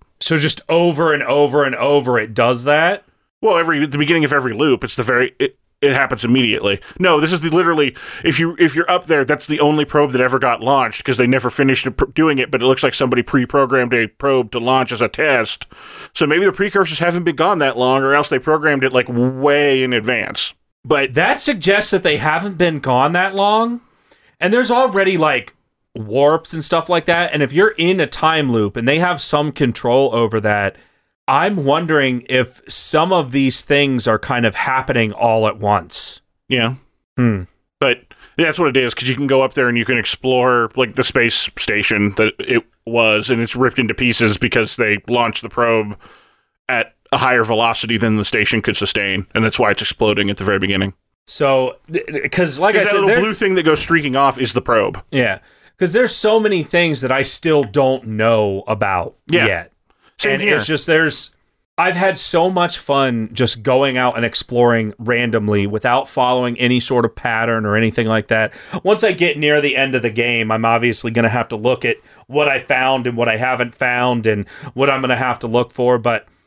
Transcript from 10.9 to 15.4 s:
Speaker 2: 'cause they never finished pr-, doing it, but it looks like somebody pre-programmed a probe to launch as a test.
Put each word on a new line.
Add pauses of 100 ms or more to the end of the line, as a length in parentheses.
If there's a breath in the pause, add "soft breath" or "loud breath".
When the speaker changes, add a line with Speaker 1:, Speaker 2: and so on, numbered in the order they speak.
Speaker 2:
'cause
they
never
finished (100)
pr-,
doing
it,
but
it
looks
like
somebody
pre-programmed
a
probe
to
launch
as
a
test. (480 loud breath)